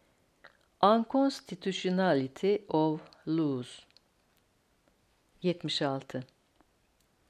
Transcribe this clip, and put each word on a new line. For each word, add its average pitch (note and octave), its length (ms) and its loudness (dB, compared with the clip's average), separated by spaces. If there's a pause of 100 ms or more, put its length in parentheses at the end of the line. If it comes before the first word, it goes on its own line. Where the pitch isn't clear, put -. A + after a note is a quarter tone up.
(840)
Unconstitutionality F#3+ 1700 0 (140)
of D#3 320 0 (260)
laws. D3 520 -2 (1600)
Yetmiş E3+ 400 -4
altı. C#3 420 -4 (1080)